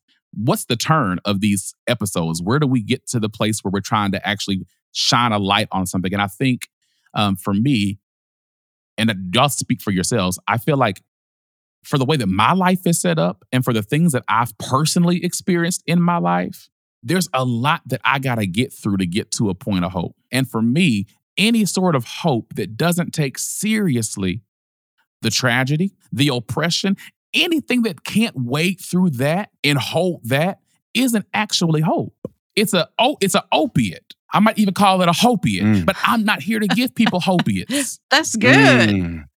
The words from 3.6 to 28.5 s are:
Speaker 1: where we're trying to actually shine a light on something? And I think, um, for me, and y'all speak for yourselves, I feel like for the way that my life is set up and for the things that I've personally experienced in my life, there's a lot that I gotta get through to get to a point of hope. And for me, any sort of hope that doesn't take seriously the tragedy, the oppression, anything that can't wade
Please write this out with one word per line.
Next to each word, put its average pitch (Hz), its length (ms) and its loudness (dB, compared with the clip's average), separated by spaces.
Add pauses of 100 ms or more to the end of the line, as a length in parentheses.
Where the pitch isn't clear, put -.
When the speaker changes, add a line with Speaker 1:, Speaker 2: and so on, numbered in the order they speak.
Speaker 1:
where 95 80 -4
we're 98 80 -2
trying 104 320 0
to 95 160 -6
actually 98 380 -4 (260)
shine 120 400 2
a 104 60 2
light 101 340 2
on 92 140 0
something? 92 260 -2
And 101 100 0
I 101 60 -2
think, 127 400 -2 (460)
um, 104 200 0
for 101 200 -4
me, 104 440 0 (1000)
and 110 160 0 (220)
y'all 131 140 4
speak - 320 -4
for 107 100 -4
yourselves, 92 560 0
I 107 120 0
feel 147 180 0
like 113 260 0 (800)
for - 160 -2
the 131 60 0
way 151 140 2
that 107 100 0
my 107 240 4
life 185 340 2
is 170 140 0
set 165 180 0
up 175 320 -2
and 127 140 0
for 127 80 0
the 107 100 0
things 151 300 2
that 123 160 -2
I've 113 300 0
personally 170 680 0
experienced 175 640 -2
in 175 140 2
my 170 180 2
life, 180 500 -4 (340)
there's 156 300 0
a 131 120 0
lot 127 420 0
that 123 180 -4
I 135 160 2
gotta 117 260 -2
get 95 260 -2
through 98 260 -2
to 95 80 0
get 90 260 -4
to 107 180 0
a 92 40 -2
point 92 300 -2
of 87 80 -4
hope. 90 220 -6 (160)
And 131 180 -2
for 113 140 -4
me, 120 440 2 (300)
any 220 280 2
sort 180 320 0
of 120 80 -2
hope - 500 -4
that 110 220 -8
doesn't 170 360 -2
take 139 260 -4
seriously 120 1040 -2 (800)
the 117 80 -2
tragedy, 131 600 0 (200)
the 139 160 2
oppression, 160 680 -2 (380)
anything 311 500 0
that 175 220 -4
can't 220 320 -2
wade 147 440 -2